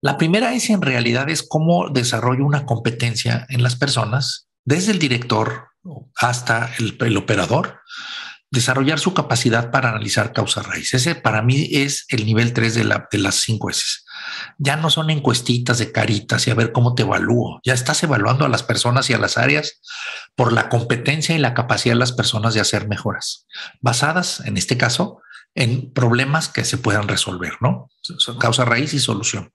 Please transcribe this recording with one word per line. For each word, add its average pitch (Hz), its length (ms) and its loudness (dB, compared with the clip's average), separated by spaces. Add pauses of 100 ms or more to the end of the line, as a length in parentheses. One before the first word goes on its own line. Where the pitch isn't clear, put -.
La 139 160 0
primera 214 360 2
S 233 180 0
en 190 120 2
realidad 127 460 0
es 156 180 -2
cómo 165 420 2
desarrollo 127 560 2
una 143 200 2
competencia 117 840 -2
en 123 140 0
las 123 120 0
personas, 127 720 -2 (140)
desde 185 280 2
el 185 80 2
director 120 720 -2 (480)
hasta 120 600 0
el, 107 220 -4
el 113 180 2
operador, 101 640 0 (720)
desarrollar 135 480 0
su 185 140 0
capacidad 120 560 2
para 127 200 2
analizar 107 420 -2
causa - 300 -2
raíz. - 320 -6
Ese 131 200 2
para 107 280 0
mí 120 320 2
es 139 340 0
el 110 180 -2
nivel 117 280 2
tres 113 200 2
de 113 120 2
la, 101 260 0
de 104 60 0
las 95 180 0
cinco 95 340 -2
S. - 140 -4 (760)
Ya 139 200 0
no 160 120 0
son 156 200 2
encuestitas 123 680 0
de 110 140 -2
caritas 110 560 0
y 117 40 2
a 117 40 2
ver 113 160 2
cómo 123 240 4
te - 80 2
evalúo. 101 640 0
Ya 127 80 2
estás 127 300 0
evaluando 127 420 2
a 135 40 2
las 113 140 0
personas 123 460 0
y 127 40 2
a 110 40 2
las 104 200 0
áreas 143 440 0 (540)
por 113 180 4
la 113 160 2
competencia 127 680 0
y 160 40 2
la 123 140 2
capacidad 120 420 2
de 117 40 4
las 123 140 0
personas 113 400 0
de 107 80 2
hacer 101 260 0
mejoras, - 580 -6 (360)
basadas, 151 640 0
en 101 100 -4
este 123 220 0
caso, 127 420 -2 (340)
en 123 380 -2
problemas 131 560 2
que - 160 -4
se - 140 -4
puedan 104 320 0
resolver, 90 500 -4
¿no? - 300 0 (120)
Son - 380 -6
causa 120 240 2
raíz 120 300 0
y 143 60 0
solución. 104 560 -2